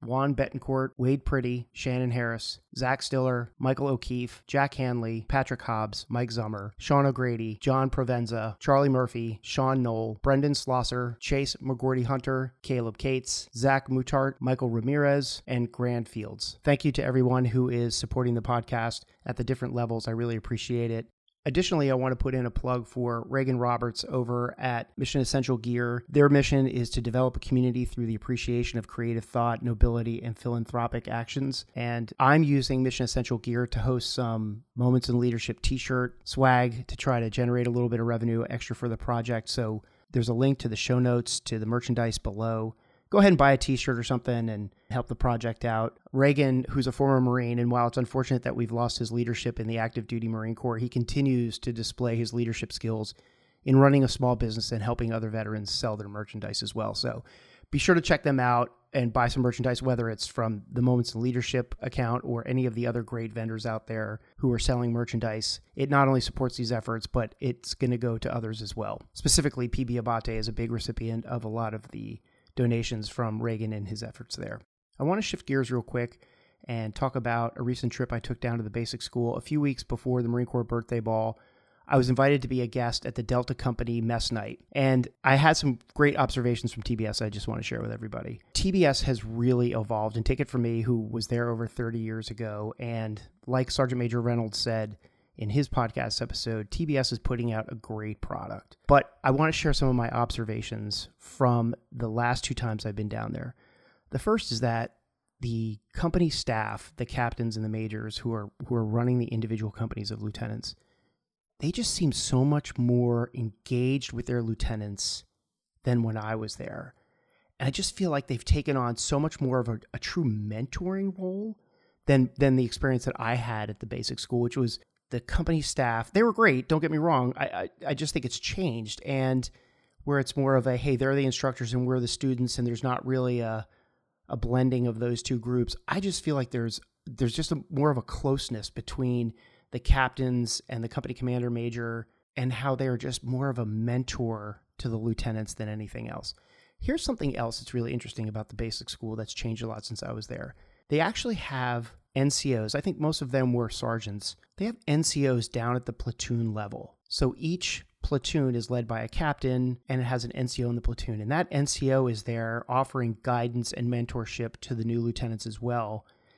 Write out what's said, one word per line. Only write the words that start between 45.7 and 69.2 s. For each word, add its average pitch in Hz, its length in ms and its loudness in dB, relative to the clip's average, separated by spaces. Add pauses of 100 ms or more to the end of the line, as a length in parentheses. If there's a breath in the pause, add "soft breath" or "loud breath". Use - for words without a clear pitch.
Reagan, 135 600 4
who's 131 180 2
a 127 40 -2
former 135 280 6
Marine, 120 400 2
and 120 100 4
while 120 160 4
it's 120 120 0
unfortunate 123 440 0
that 123 140 -4
we've 117 160 -2
lost 117 260 0
his 113 140 -2
leadership 117 480 -2
in 110 80 -2
the 113 100 -2
active 113 300 -2
duty 113 180 -2
Marine 113 300 -2
Corps, 117 220 -2
he 123 100 -2
continues 123 720 0
to 123 120 -4
display 117 440 -2
his 117 180 -2
leadership 117 380 -2
skills 110 420 -6 (480 soft breath)
in 131 140 6
running 139 260 10
a 127 60 4
small 123 260 2
business 110 380 -2
and 110 100 -4
helping 117 300 -2
other 113 160 -4
veterans 107 420 -6
sell 110 260 -2
their 104 120 -10
merchandise 101 520 -8
as 104 140 -8
well. 107 180 -2
So 117 300 -4 (480 loud breath)
be 147 80 0
sure 175 160 6
to 170 60 6
check 165 240 2
them 135 160 4
out 123 320 2 (200)
and 120 200 0
buy 120 160 2
some 127 160 0
merchandise, 123 360 0
whether 120 300 0
it's 107 160 -6
from 110 360 -4 (100)
the 123 100 0
Moments 123 320 4
in 113 60 -4
Leadership 123 640 -2
account 123 420 -2
or 117 240 -4
any 127 180 2
of 113 80 -2
the 120 140 -2
other 117 160 -2
great 113 280 -6
vendors 113 320 -6
out 110 220 -6
there 107 320 -6 (200 soft breath)
who 135 120 2
are 117 80 2
selling 123 340 2
merchandise. 113 680 -2 (160)
It 135 140 -2
not 139 180 6
only 127 140 4
supports - 340 -4
these 117 160 -2
efforts, 113 340 -4
but 117 320 -2
it's - 360 -6
gonna 123 240 0
go 117 200 -2
to - 160 -4
others 110 260 -4
as 104 140 -10
well. 107 280 -6 (100)
Specifically, 131 560 0